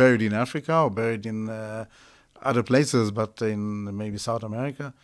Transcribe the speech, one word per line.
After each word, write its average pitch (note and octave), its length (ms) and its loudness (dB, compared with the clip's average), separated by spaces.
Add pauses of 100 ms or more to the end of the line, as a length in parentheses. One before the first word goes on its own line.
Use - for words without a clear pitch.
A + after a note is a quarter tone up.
buried B2 180 6
in G#2+ 120 2
Africa C3 400 -2 (120)
or B2+ 40 2
buried A2+ 360 -2
in, A2 240 -6
uh, A2 360 -8 (560)
other B2 220 2
places, B2 480 4
but G#2+ 300 -4
in G#2 540 -4
maybe G#2 220 -6
South A#2 260 -4
America. C3 500 -8 (100)